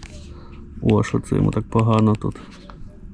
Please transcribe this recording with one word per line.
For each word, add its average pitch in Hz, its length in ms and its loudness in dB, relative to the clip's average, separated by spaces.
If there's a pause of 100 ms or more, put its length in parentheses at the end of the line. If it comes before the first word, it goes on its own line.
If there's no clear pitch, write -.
(800)
о, 107 220 6
що 113 180 0
це - 160 -2
йому 101 140 4
так 107 140 -2
погано 110 500 4
тут. - 220 -6 (760)